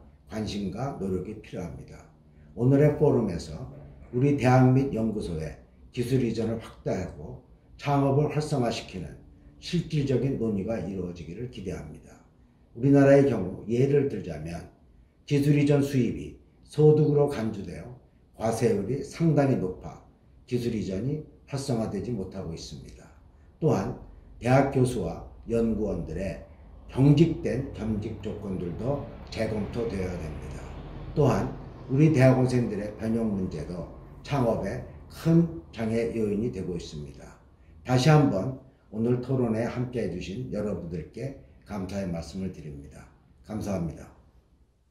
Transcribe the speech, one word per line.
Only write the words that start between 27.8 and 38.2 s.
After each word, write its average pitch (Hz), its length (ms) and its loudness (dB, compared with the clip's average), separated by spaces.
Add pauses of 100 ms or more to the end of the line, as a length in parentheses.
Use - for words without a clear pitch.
조건들도 95 840 -6 (240)
재검토되어야 104 800 -4
됩니다. 78 520 -10 (520)
또한 123 420 2 (320)
우리 143 240 6
대학원생들의 127 840 4
변형 113 380 -2
문제도 87 600 -6 (280)
창업에 117 600 -2 (260)
큰 165 520 4 (100)
장애 113 440 -2
요인이 107 360 0
되고 90 220 -6
있습니다. 73 600 -12 (480)
다시 127 240 4
한번 127 520 4 (300)